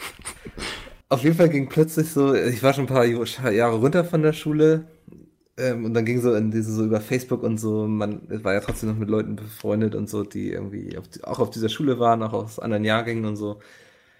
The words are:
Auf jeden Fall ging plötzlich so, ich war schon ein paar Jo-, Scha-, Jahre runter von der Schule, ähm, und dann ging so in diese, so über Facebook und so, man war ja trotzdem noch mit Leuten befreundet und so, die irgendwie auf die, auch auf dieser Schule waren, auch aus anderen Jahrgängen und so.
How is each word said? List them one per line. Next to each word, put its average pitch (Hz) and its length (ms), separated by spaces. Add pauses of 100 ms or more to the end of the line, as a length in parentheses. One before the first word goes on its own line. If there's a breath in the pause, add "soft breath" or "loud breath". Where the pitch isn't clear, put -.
(1080 loud breath)
Auf 127 140
jeden 160 120
Fall 170 140
ging 139 180
plötzlich 160 440
so, 139 220
ich 110 300
war 135 100
schon 135 120
ein - 20
paar 127 180
Jo-, 117 200
Scha-, 123 260
Jahre 113 260
runter 156 280
von 165 160
der 156 100
Schule, 156 560 (680)
ähm, 123 260
und 113 100
dann 113 120
ging 120 160
so 123 120
in 107 180
diese, 110 200
so 110 140
über 110 160
Facebook 127 420
und 113 140
so, 110 300
man 104 340 (240)
war 95 80
ja 101 80
trotzdem - 280
noch 110 80
mit 104 120
Leuten 107 260
befreundet 107 600
und 104 140
so, 104 140
die 101 280
irgendwie 98 460
auf - 120
die, - 160
auch - 140
auf 113 100
dieser 110 180
Schule 127 320
waren, 117 240
auch 110 80
aus 110 280
anderen 107 260
Jahrgängen 113 400
und 107 100
so. 104 240 (600 soft breath)